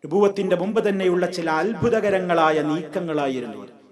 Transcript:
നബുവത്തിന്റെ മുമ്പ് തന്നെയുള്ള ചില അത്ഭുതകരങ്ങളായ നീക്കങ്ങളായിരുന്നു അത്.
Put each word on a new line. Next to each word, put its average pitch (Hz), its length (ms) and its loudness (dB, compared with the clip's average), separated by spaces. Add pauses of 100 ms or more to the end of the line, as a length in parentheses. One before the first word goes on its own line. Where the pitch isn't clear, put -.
നബുവത്തിന്റെ 190 580 2
മുമ്പ് 214 260 0
തന്നെയുള്ള 185 380 2 (100)
ചില 165 120 -4 (140)
അത്ഭുതകരങ്ങളായ 185 960 2 (120)
നീക്കങ്ങളായിരുന്നു 143 960 -4
അത്. - 80 -20 (180)